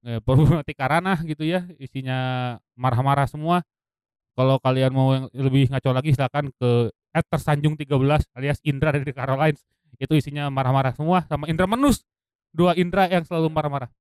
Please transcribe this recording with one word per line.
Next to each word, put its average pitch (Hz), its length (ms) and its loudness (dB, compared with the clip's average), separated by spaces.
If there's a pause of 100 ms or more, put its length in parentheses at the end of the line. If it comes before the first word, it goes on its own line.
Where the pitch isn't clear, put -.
Eh, 117 180 -8
problematika 139 680 2
ranah 170 340 0
gitu 156 220 -6
ya, 175 180 0 (140)
isinya 131 420 -6 (540)
marah-marah 131 520 0
semua. 160 380 -2 (680)
Kalau 131 240 2
kalian 131 340 0
mau 131 220 2
yang 131 180 -2
lebih 135 380 2
ngaco 131 220 -2
lagi, 131 220 0
silakan 139 380 -2
ke 123 200 -2 (400)
at 165 160 -2
tersanjung 151 480 -2
tiga 147 220 -4
belas 143 260 2 (100)
alias 135 300 -6
Indra 147 280 -2
dari 143 200 -2
Carolines. 135 500 -2 (340)
Itu 135 200 -2
isinya 147 340 0
marah-marah 135 440 0
semua, 160 340 0
sama 147 200 -6
Indra 165 200 0
Menus. 247 400 0 (420)
Dua 175 240 2
Indra 180 340 2
yang 175 160 0
selalu 160 260 -2
marah-marah. 143 420 -4 (100)